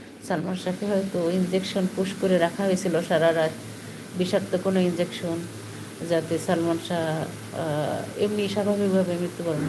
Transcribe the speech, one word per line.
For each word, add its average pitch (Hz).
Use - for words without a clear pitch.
সালমান 180
শাহকে 185
হয়তো 190
ইনজেকশন 185
পুশ 190
করে 185
রাখা 170
হয়েছিল 185
সারা 165
রাত, 160
বিষাক্ত 185
কোনো 190
ইনজেকশন, 175
যাতে 165
সালমান 170
শাহ, 175
আহ, -
এমনি 208
স্বাভাবিকভাবে 196
মৃত্যুবরণ 165